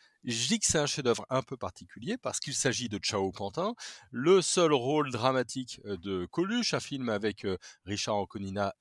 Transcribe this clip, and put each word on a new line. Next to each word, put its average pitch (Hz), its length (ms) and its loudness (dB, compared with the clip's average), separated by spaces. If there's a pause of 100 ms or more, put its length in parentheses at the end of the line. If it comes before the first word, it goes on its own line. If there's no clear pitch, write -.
(220)
Je 120 260 -2
dis 220 100 2
que - 80 0
c'est - 100 2
un 147 80 4
chef-d'œuvre 123 460 0
un 131 100 2
peu 131 160 -8
particulier 107 600 -8
parce - 220 -4
qu'il 143 120 -6
s'agit 123 380 0
de 104 80 -4
Ciao 95 340 0
Pantin, 160 420 -4 (360)
le 160 320 6
seul 160 320 4
rôle 139 360 2
dramatique, 123 760 0
euh, 101 100 -2
de 90 300 -2
Coluche, 208 480 0
un 127 60 0
film 131 280 -6
avec, 104 380 -2
euh, 95 100 0 (300)
Richard 104 300 -2
Anconina 98 640 -2